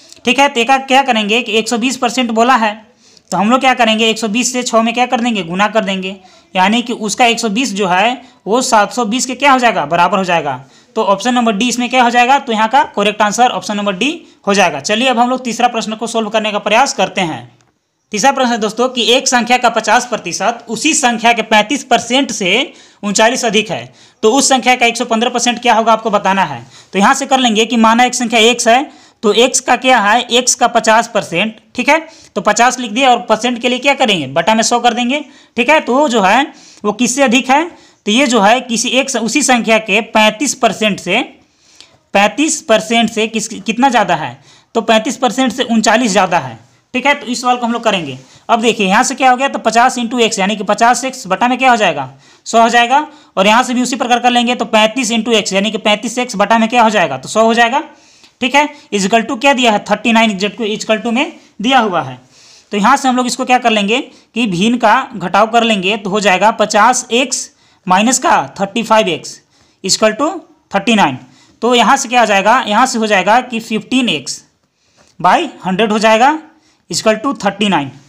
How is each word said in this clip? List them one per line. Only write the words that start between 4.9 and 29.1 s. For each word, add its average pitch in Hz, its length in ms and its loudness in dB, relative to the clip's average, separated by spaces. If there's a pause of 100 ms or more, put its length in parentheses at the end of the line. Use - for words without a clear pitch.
क्या 247 120 0
कर 247 140 -2
देंगे, 226 240 -2
गुना 185 240 -2
कर 208 160 -2
देंगे, 190 320 -6 (380)
यानी 208 280 2
कि 240 120 -6
उसका 208 320 0
एक 226 140 0
सौ 233 100 -2
बीस 214 240 -2
जो 190 140 -2
है 214 320 0 (260)
वो 226 160 0
सात 208 300 2
सौ 247 120 -2
बीस 247 220 -4
के - 100 -6
क्या 277 160 4
हो 262 60 4
जाएगा, 196 280 0
बराबर 175 320 2
हो 190 60 0
जाएगा। 147 360 -2 (360)
तो 220 80 -2
ऑप्शन 202 300 0
नंबर 233 180 0
डी 220 160 -2
इसमें 240 220 -4
क्या 254 120 2
हो 240 80 2
जाएगा, 240 280 2
तो 277 140 -4
यहाँ 220 160 0
का 277 140 2 (100)
करेक्ट 208 300 -2
आंसर 226 280 2
ऑप्शन 202 260 -6
नंबर 202 180 -4
डी 233 160 -2 (360)
हो 202 80 0
जाएगा। 170 260 0
चलिए 220 280 -2
अब 233 100 0
हम 247 120 2
लोग 254 140 -4
तीसरा 240 240 -2
प्रश्न 220 260 -6
को 220 120 -10
सॉल्व 220 220 -4
करने 214 240 -4
का 208 80 -2
प्रयास 240 340 0
करते 190 260 -2
हैं। 143 360 -8 (560)
तीसरा 214 200 2
प्रश्न 254 180 0
है 240 80 -4
दोस्तों 220 300 -4
कि 247 140 -4 (100)
एक 269 160 0
संख्या 240 300 -2
का 240 120 2
पचास 233 360 0
प्रतिशत 202 600 -6
उसी 302 260 -2
संख्या 233 380 0
के 214 120 -2
पैंतीस 214 400 0
परसेंट 240 480 -2
से 202 400 -2 (300)
उनचालीस 220 420 0
अधिक 214 260 0
है, 123 220 -10 (300)
तो 214 100 4
उस 269 160 2
संख्या 254 280 2
का 247 100 0
एक 233 100 0
सौ 247 80 -4
पन्द्रह 233 260 -2
परसेंट 240 320 -2
क्या 233 120 4
होगा, 220 180 2
आपको 220 180 0
बताना 190 340 0
है। 127 220 -12 (260)
तो 190 60 -2
यहाँ 233 160 4
से 269 120 -6
कर 269 120 2
लेंगे 226 260 2
कि 233 140 -2
माना 226 260 4
एक 247 100 -2
संख्या 240 260 0
एक्स 240 280 4
है, 262 220 2 (320)